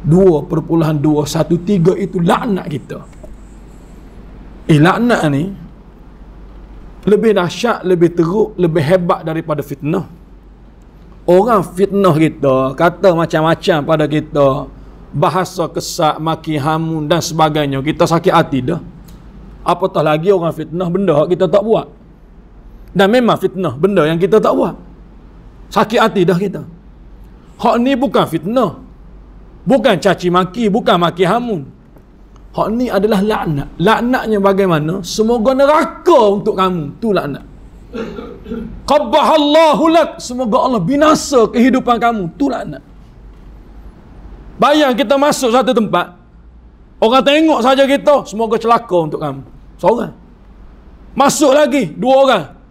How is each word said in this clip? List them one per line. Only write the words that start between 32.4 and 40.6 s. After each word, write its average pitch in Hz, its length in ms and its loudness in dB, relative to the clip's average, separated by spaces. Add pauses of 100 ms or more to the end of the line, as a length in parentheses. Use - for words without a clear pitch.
Hak - 220 -2
ni 240 180 -2
adalah 202 320 0
laknat. 160 460 -4 (100)
Laknatnya 220 600 0
bagaimana? 185 640 0
"Semoga 226 500 0
neraka 302 640 2 (160)
untuk 202 240 -4
kamu." 180 400 -4
Tu 226 140 -4
laknat. 143 320 -4 (1400)
"Qabbahallahu 294 1040 2
lak." 320 220 4 (100)
Semoga 247 460 -4